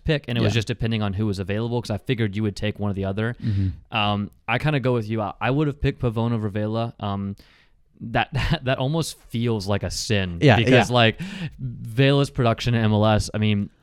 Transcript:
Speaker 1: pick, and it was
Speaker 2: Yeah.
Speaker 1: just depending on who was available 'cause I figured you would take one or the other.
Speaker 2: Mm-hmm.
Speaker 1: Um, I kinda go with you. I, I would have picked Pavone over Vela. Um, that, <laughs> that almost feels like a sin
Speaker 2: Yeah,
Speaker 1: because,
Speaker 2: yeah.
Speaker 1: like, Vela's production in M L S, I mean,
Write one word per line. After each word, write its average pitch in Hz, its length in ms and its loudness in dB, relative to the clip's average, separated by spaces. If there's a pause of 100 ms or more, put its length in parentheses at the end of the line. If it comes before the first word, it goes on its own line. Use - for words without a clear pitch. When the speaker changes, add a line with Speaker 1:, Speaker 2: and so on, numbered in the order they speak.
Speaker 1:
pick, 147 220 -2
and 120 100 -4
it - 40 0
was 107 120 2
Speaker 2:
Yeah. 117 60 2
Speaker 1:
just 104 80 -4
depending 113 340 -2
on 98 120 -2
who 104 120 -2
was 98 140 -2
available 113 420 -4
'cause - 100 -8
I 101 60 -2
figured 110 380 -4
you 110 80 -2
would 101 120 -2
take 107 240 -4
one 104 120 -2
or - 20 -4
the 98 120 -4
other. 110 380 -4
Speaker 2:
Mm-hmm. 98 540 -2
Speaker 1:
Um, 104 340 0 (160)
I 117 100 0
kinda 143 220 0
go 123 140 2
with 110 160 -2
you. 110 120 -2
I, 98 200 -4
I 117 100 0
would 147 160 2
have - 140 -4
picked 139 200 -2
Pavone 117 320 0
over 110 160 -2
Vela. 107 500 -2
Um, 98 360 -4 (680)
that, 117 320 -2
<laughs> 135 300 -2
that 127 160 -2
almost 147 380 -2 (120)
feels 113 380 -2
like 101 160 0
a 85 80 -4
sin 92 500 -2
Speaker 2:
Yeah, 123 160 8
Speaker 1:
because, 120 320 4
Speaker 2:
yeah. 123 40 0
Speaker 1:
like, 113 260 4 (400)
Vela's 135 680 2
production 120 460 0
in 117 80 4
M 107 80 4
L 107 140 4
S, 107 280 4
I 110 40 -4
mean, 107 320 2 (140)